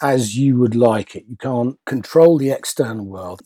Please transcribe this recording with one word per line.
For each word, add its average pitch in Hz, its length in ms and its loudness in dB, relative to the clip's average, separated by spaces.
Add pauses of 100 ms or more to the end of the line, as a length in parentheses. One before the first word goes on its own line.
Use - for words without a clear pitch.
as 127 340 -2
you 135 220 2
would 123 160 2
like 113 420 0
it. - 100 -16
You 120 100 -16
can't 127 500 -6
control 165 500 4
the 135 140 0
external 110 560 -6
world. 92 400 -14